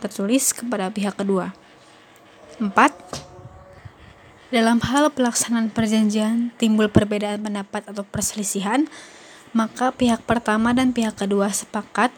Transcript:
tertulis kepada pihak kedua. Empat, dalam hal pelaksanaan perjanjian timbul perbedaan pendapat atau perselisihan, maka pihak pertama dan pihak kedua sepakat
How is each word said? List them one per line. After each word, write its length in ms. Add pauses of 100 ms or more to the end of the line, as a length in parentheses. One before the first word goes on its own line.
tertulis 480
kepada 400
pihak 240
kedua. 400 (1040)
Empat, 320 (1600)
dalam 320
hal 320
pelaksanaan 560
perjanjian 880
timbul 320
perbedaan 560
pendapat 400
atau 160
perselisihan, 880 (640)
maka 400
pihak 320
pertama 480
dan 160
pihak 240
kedua 400
sepakat 640